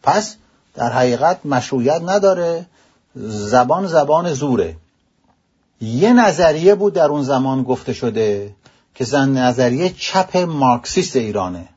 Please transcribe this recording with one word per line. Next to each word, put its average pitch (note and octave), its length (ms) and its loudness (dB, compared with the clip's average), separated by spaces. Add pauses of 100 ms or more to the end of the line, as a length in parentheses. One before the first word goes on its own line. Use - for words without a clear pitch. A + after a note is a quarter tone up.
پس G3 340 0 (380)
در A#2+ 180 -4
حقیقت B2+ 520 2
مشروعیت C#3 580 -2
نداره، F3+ 640 0 (480)
زبان B2 720 0
زبان D#3+ 460 0
زوره. A#2+ 440 -2 (1040)
یه C3 320 2
نظریه F3 640 4
بود G3 180 0
در E3 140 2
اون D3 160 0
زمان C3 400 -2
گفته B2 300 -4
شده G#2 640 -4 (400)
که B2+ 100 -6
زن C3+ 240 0
نظریه B2+ 680 0
چپ F#3 380 -2
مارکسیست D#3 800 0
ایرانه. F#2+ 600 -4